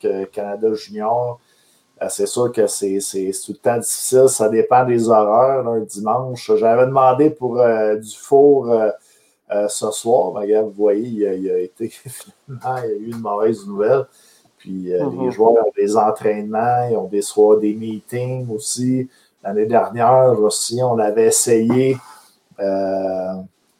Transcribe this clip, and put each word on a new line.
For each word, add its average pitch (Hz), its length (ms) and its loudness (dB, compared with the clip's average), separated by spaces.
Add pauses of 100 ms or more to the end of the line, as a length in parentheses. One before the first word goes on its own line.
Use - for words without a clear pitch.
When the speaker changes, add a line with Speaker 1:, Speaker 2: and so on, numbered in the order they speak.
Speaker 1:
que-, 98 240 -2
Canada 104 500 -4
Junior. 113 640 -4 (640)
Euh, - 60 -4
c'est 98 180 -4
sûr 123 240 -2
que 110 160 0
c'est, 98 340 -4
c'est, 95 320 -6
c'est - 140 -12
tout 107 60 -10
le - 60 -18
temps - 200 -2
difficile. 131 500 2
Ça 110 200 0
dépend 113 360 2
des 117 240 0
horaires, 117 540 4
là, 117 80 -4
un 113 100 -2
dimanche. 110 760 -6
J'avais 117 300 4
demandé 135 440 4
pour, 123 300 -4
euh, 110 360 2
Dufour, 131 720 2
euh, 110 200 2 (600)
euh, 104 160 -2
ce 107 240 -6
soir. 117 440 0
Mais 104 60 -8
regarde, 107 260 0
vous 101 80 -10
voyez, 104 340 0
il 104 180 -2
a, 95 80 -2
il 92 160 -6
a 90 80 -2
été, 98 300 -6
<laughs> - 580 -20
finalement, 127 380 -8
il 113 60 -4
y - 20 -4
a 104 40 -4
eu 110 160 -10
une 117 80 -10
mauvaise 107 460 -2
nouvelle. 107 380 0 (540)
Puis, 92 340 -10
euh, 90 140 -2
Speaker 2:
Mhm. 90 180 -4
Speaker 1:
les 127 80 0
joueurs 113 200 4
ont 110 240 2
des 101 200 0
entraînements, 110 920 0
ils 110 60 0
ont 95 120 -4
des 101 140 -2
soirs, 107 360 4
des 107 160 0
meetings 123 800 -8
aussi. 127 540 -4 (360)
L'année 110 220 0
dernière 123 720 4
aussi, 110 420 0
on 117 160 0
avait 110 280 2
essayé, 120 720 2 (640)
euh, 95 720 -4 (460)